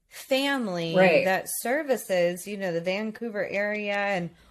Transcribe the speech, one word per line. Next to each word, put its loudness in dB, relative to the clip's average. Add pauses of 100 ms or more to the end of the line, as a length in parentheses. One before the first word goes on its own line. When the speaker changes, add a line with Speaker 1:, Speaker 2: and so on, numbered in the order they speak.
Speaker 1:
family -2
Speaker 2:
Right. 6
Speaker 1:
that 0 (140)
services, 0
you -8
know, -4
the -2
Vancouver -4
area -2
and -2 (200)